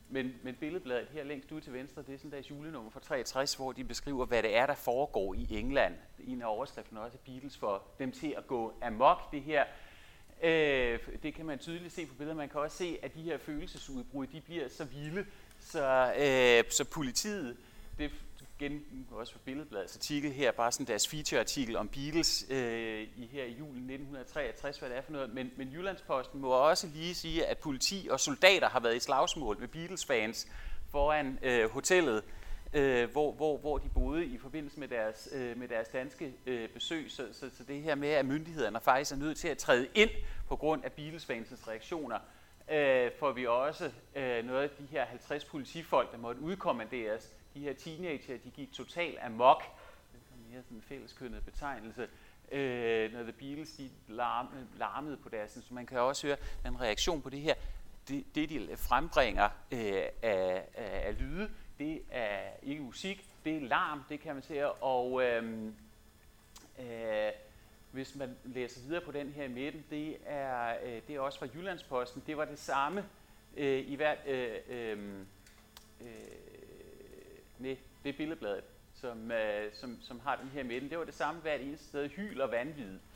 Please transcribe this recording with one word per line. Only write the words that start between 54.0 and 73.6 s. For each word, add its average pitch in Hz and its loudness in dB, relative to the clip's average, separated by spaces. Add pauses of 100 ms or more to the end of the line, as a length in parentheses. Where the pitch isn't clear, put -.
larm-, 120 -2
larmede 120 -4
på - -16
deres, 107 -4
så 120 -14 (120)
man 123 -8
kan 127 -2
også 135 4
høre 143 2 (260)
den 123 -2
reaktion 135 2
på 135 -8
det 135 -8
her. 147 4 (540)
Det, 277 -2 (100)
det, 151 2
de 104 -4
frembringer, 120 6 (220)
øh, 127 0
af, 98 0
af, 92 2 (120)
af 101 -2
lyde, 165 -2 (300)
det 151 -4 (100)
er 101 -2 (220)
ikke 143 -6
musik, 190 -8 (200)
det 156 0
er 156 -2
larm, 147 0
det 147 -8
kan 156 -6
man 135 -8
se. 147 -2
Og, 127 0
øhm, 113 0 (1040)
øh, 113 0 (600)
hvis 131 -8
man 131 -6
læser 123 -6
videre 160 -2
på 175 -10
den 143 -6
her 143 -8
i 135 -6
midten, 143 -6
det 151 -6
er, 127 -2 (100)
øh, 117 -8
det 147 -8
er 139 -4
også 139 -2
fra 147 -8
Jyllandsposten. 143 -4
Det 156 -4
var 151 0
det 143 -8
samme, 151 0 (520)
øh, 135 2